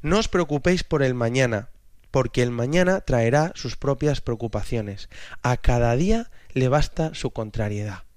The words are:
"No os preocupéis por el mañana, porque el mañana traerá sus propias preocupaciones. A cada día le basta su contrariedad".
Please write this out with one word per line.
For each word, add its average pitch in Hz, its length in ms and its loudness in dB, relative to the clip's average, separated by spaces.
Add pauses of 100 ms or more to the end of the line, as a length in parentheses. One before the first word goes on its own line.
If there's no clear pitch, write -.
"No 165 160 2
os 220 100 2
preocupéis 175 560 0
por 151 200 0
el 127 100 2
mañana, 120 560 0 (400)
porque 127 320 0
el 123 80 2
mañana 160 520 2
traerá 135 520 2
sus - 220 -10
propias 139 460 0
preocupaciones. 107 880 -4 (360)
A 123 140 2
cada 120 380 4
día 214 360 0 (220)
le 131 140 2
basta 147 460 0
su - 160 -6
contrariedad". 104 760 -6 (120)